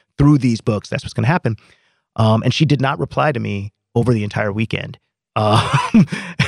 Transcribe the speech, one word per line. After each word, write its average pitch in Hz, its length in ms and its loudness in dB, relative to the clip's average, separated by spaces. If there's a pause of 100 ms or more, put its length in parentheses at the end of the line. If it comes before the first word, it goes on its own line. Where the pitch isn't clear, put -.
(180)
through 147 200 6
these 117 220 0
books. 104 300 -4
That's - 140 -6
what's - 100 -12
gonna 107 140 -2
happen." 131 280 0 (600)
Um, 110 260 2
and 123 100 0
she 160 140 0
did 139 140 2
not 135 180 -2
reply 143 340 -2
to 131 80 -6
me 101 320 -8 (220)
over 120 180 2
the 107 120 0
entire 104 280 -4
weekend. 113 460 -6 (380)
Um, 107 240 2 (340)
<laughs> - 0 - (540)